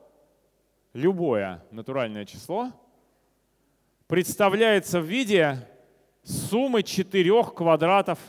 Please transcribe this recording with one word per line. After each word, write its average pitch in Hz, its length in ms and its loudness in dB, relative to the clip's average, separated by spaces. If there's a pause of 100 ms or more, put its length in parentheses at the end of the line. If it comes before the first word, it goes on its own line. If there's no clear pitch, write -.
(920)
любое 123 800 -2
натуральное 110 520 -8
число 190 460 -10 (1400)
представляется 196 960 2
в 156 60 -6
виде 170 600 0 (580)
суммы 233 580 -2
четырёх 190 720 0
квадратов 170 640 2 (100)